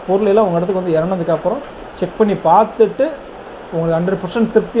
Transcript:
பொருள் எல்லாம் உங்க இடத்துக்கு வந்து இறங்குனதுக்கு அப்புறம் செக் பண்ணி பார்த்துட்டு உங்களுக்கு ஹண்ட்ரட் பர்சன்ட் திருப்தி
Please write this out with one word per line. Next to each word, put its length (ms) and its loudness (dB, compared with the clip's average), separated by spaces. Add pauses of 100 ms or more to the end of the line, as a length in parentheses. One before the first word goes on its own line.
பொருள் 200 2
எல்லாம் 200 4
உங்க 120 0
இடத்துக்கு 240 0
வந்து 140 0
இறங்குனதுக்கு 400 0
அப்புறம் 240 -2 (340)
செக் 240 -6
பண்ணி 160 2 (100)
பார்த்துட்டு 600 4 (680)
உங்களுக்கு 240 0
ஹண்ட்ரட் 260 0
பர்சன்ட் 300 -2
திருப்தி 280 2